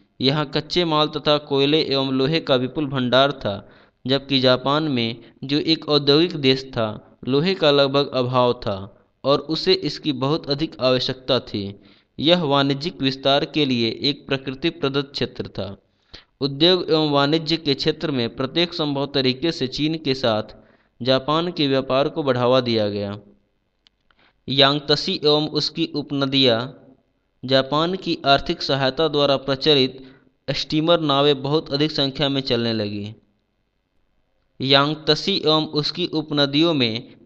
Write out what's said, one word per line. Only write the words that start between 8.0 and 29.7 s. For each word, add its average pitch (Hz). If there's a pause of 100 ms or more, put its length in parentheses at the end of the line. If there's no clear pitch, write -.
अभाव 123
था 104 (460)
और 139
उसे 165
इसकी -
बहुत 135
अधिक 151
आवश्यकता 127
थी। 104 (560)
यह 170
वाणिज्यिक 139
विस्तार 135
के 151
लिए 120 (120)
एक 139
प्रकृति 135
प्रदत्त 139
क्षेत्र 113
था। 98 (680)
उद्योग 156
एवं 156
वाणिज्य 147
के 151
क्षेत्र 156
में 120
प्रत्येक 160
संभव 143
तरीके 135
से 131
चीन 151
के 143
साथ 110 (580)
जापान 139
के 151
व्यापार 135
को 156
बढ़ावा 127
दिया 113
गया। 101 (1300)
यांगत्सी 143
एवं 151
उसकी 151
उपनदियाँ 135 (640)
जापान 143
की 170
आर्थिक 139
सहायता 139
द्वारा 143
प्रचलित 135 (460)